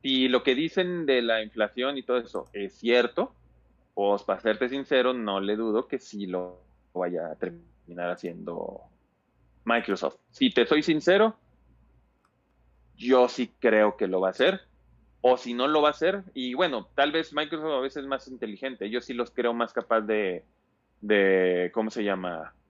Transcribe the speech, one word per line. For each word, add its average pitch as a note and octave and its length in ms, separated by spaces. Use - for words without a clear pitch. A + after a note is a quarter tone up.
Si C3 260
lo B2+ 140
que C3 120
dicen E3+ 520
de C3 160
la A2+ 200
inflación B2 560
y B2 40
todo B2 160
eso A2 340
es G2+ 260
cierto, A#2+ 560
pues, G2+ 300
para F#2+ 160
serte A2+ 280
sincero, B2+ 460
no G#2 260
le G#2 160
dudo A2+ 320
que C3 100
sí G2+ 280
lo F2+ 340
vaya F2 380
a - 40
terminar F2 720
haciendo F2 720
Microsoft. A2 520
Si B2+ 200
te A#2 160
soy D3+ 160
sincero, F#3 540
yo B2+ 320
sí B2 320
creo G#2+ 360
que G#2 120
lo F#2 120
va F#2+ 80
a - 40
hacer. F#3 280
O B2 160
si A#2+ 180
no B2+ 120
lo D3+ 160
va D3+ 60
a D3 40
hacer, F#3+ 300
y B2+ 220
bueno, C3+ 400
tal C#3+ 180
vez D#3+ 220
Microsoft D3+ 380
a C3 80
veces C3+ 240
es C#3 40
más C3+ 200
inteligente. A#2 600
Yo A#2 120
sí B2 140
los A#2+ 180
creo A#2 200
más A#2 200
capaz A2+ 300
de, G#2 420
de, F#2+ 720
¿cómo A2 160
se A2 140
llama? F#2 500